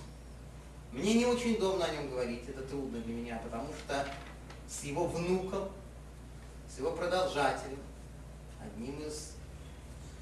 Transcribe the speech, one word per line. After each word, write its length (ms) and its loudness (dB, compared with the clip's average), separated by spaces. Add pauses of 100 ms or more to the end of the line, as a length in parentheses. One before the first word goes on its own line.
(920)
Мне 220 6
не 120 10
очень 300 6
удобно 300 4
о 80 2
нем 160 -2
говорить, 380 0
это 140 -4
трудно 380 -2
для 140 -2
меня, 280 -4
потому 300 -4
что 340 0 (640)
с 160 -6
его 220 2
внуком, 640 2 (1000)
с 100 -10
его 140 2
продолжателем, 840 4 (840)
одним 380 -4
из 320 -4 (880)